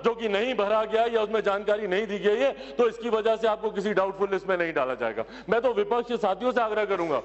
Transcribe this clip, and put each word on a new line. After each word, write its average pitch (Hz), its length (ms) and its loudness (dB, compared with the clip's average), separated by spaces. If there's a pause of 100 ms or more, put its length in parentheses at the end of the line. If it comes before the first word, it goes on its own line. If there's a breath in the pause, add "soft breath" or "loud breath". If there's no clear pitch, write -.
जो 233 120 2
कि 226 140 -4
नहीं 214 260 0
भरा 214 300 2
गया 220 200 2
या 233 160 2
उसमें 214 220 0
जानकारी 202 440 0
नहीं 196 200 0
दी 196 120 -4
गई 208 200 2
है, 269 120 2 (260 loud breath)
तो 240 120 4
इसकी 226 200 -6
वजह 220 260 2
से 214 120 -2
आपको 214 240 0
किसी 196 220 -2
doubtful 190 380 0
list 185 180 -4
में 185 80 2
नहीं 170 160 0
डाला 131 220 0
जाएगा। 113 300 -2 (240 loud breath)
मैं 226 120 2
तो 247 120 2
विपक्ष 226 340 0
के 240 100 -4
साथियों 202 340 0
से 247 100 2
आग्रह 214 240 0
करूंगा 170 400 0